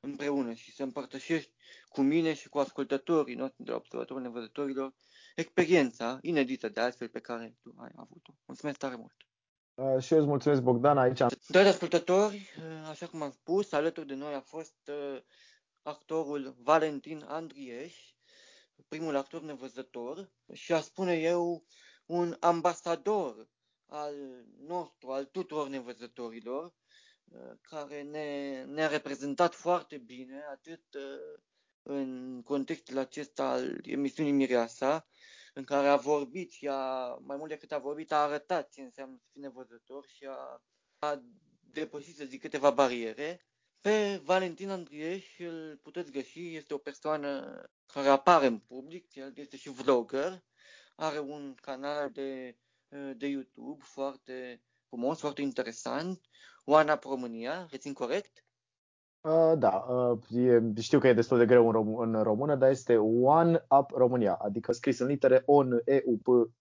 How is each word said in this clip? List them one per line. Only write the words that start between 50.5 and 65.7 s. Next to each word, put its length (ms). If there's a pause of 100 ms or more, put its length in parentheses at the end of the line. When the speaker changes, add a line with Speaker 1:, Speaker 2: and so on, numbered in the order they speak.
Speaker 1:
are 220
un 420
canal 500
de, 460 (600)
de 100
YouTube 560
foarte 800 (260)
frumos, 320
foarte 220
interesant, 800 (440)
One 280
Up 100
România, 680
rețin 220
corect? 520 (760)
Speaker 2:
Uh, 360
da, 120
uh, 480 (120)
e, 500
știu 180
că 100
e 40
destul 260
de 80
greu 200
în 60
rom-, 240
în 260
română, 340
dar 140
este 260 (260)
One 440 (120)
Up 120
România, 440
adică 380
scris 260
în 80
litere 400
O 160
N 220